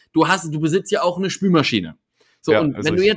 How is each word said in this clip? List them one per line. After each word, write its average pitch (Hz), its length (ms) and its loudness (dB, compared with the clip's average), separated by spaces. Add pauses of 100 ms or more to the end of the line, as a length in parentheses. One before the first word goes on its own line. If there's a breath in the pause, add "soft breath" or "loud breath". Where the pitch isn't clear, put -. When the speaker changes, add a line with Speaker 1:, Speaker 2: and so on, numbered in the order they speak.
(140)
Speaker 1:
du 160 160 2
hast, 170 240 -2
du 156 80 -4
besitzt 165 320 -2
ja 156 80 0
auch 175 160 -2
eine 190 120 -2
Spülmaschine. 123 680 0 (420)
So, - 140 0
Speaker 2:
Ja, 107 80 4
Speaker 1:
und 147 160 -2
Speaker 2:
ist 104 80 -4
Speaker 1:
wenn 165 100 0
du 180 60 2
Speaker 2:
richtig. 202 160 4